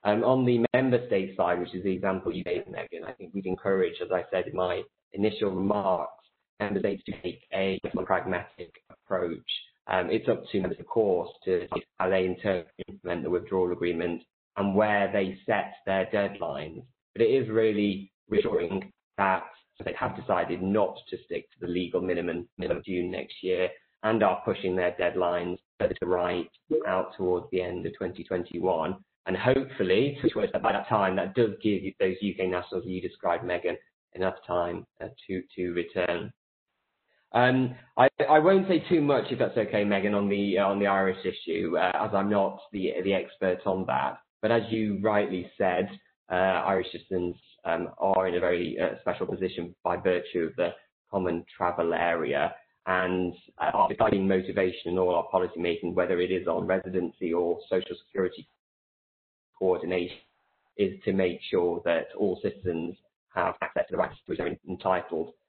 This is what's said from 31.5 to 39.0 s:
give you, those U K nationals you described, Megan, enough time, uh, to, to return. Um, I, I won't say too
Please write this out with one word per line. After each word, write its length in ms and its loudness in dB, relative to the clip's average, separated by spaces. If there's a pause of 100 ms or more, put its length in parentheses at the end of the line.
give 200 0
you, 160 -6
those 220 2
U 140 -2
K 120 -2
nationals 400 -4
you 140 -4
described, 440 -2
Megan, 320 -2 (380)
enough 200 0 (120)
time, 400 -2 (140)
uh, 80 -10 (180)
to, 160 -6 (140)
to 160 -4
return. 600 -2 (1000)
Um, 420 4 (220)
I, 120 8 (200)
I 100 8
won't 300 6
say 200 2
too 120 4